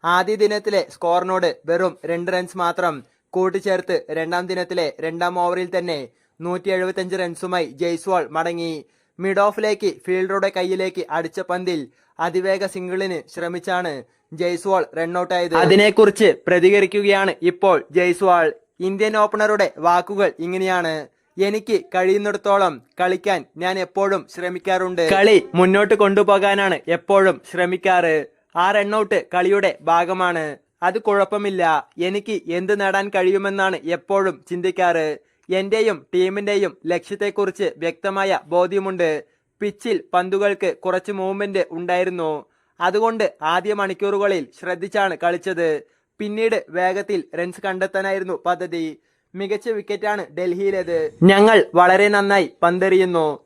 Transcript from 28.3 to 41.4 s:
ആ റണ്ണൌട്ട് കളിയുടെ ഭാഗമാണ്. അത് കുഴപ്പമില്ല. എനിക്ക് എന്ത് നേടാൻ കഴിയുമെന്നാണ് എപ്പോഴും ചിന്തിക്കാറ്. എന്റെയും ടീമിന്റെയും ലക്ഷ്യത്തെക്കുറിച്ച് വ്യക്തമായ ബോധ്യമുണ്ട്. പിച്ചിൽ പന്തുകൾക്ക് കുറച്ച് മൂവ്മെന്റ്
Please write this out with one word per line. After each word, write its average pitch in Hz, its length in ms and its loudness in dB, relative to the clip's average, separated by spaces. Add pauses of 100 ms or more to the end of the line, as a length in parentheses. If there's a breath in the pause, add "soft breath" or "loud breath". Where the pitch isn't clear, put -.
ആ 180 160 2
റണ്ണൌട്ട് 208 540 0 (100)
കളിയുടെ 190 460 2
ഭാഗമാണ്. 170 760 0 (260)
അത് 185 180 -2
കുഴപ്പമില്ല. 196 840 0 (140)
എനിക്ക് 202 400 -4 (100)
എന്ത് 190 300 -2
നേടാൻ 196 280 0
കഴിയുമെന്നാണ് 190 760 0
എപ്പോഴും 170 640 -2
ചിന്തിക്കാറ്. 175 680 0 (360)
എന്റെയും 196 600 0
ടീമിന്റെയും 196 720 0
ലക്ഷ്യത്തെക്കുറിച്ച് 196 920 -4
വ്യക്തമായ 190 680 -4
ബോധ്യമുണ്ട്. 175 800 -2 (360)
പിച്ചിൽ 208 440 -4 (100)
പന്തുകൾക്ക് 190 640 0
കുറച്ച് 185 340 -4
മൂവ്മെന്റ് 196 600 -4